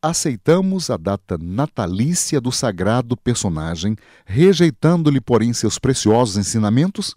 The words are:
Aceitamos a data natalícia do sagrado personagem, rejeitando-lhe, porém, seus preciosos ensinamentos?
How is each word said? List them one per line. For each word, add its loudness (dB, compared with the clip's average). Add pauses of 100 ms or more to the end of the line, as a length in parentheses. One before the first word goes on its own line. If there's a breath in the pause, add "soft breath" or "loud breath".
Aceitamos 0
a 0
data -4
natalícia -2
do -4
sagrado -2
personagem, -4 (280 soft breath)
rejeitando-lhe, 2
porém, 2
seus -2
preciosos 2
ensinamentos? 0